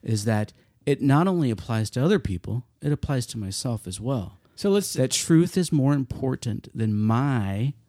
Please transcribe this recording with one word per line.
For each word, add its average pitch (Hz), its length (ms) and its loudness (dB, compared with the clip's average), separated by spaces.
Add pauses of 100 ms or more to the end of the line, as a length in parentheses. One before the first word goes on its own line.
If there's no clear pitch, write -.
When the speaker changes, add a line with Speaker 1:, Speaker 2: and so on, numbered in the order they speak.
Speaker 1:
is 107 240 -2
that 107 260 0 (340)
it 143 160 0
not 143 240 4
only 175 240 2
applies 110 400 -2
to 123 140 -2
other 190 160 4
people, 98 460 -6 (140)
it 147 120 0
applies 139 340 -2
to - 120 -10
myself 104 500 -6
as 95 120 -10
well. 113 360 -6 (200)
Speaker 2:
So - 140 -2
let's 196 240 0
Speaker 1:
That 131 160 0
truth 170 460 4
is 180 160 0
more 143 220 4
important 131 800 -4
than 110 200 0
my 113 800 0 (160)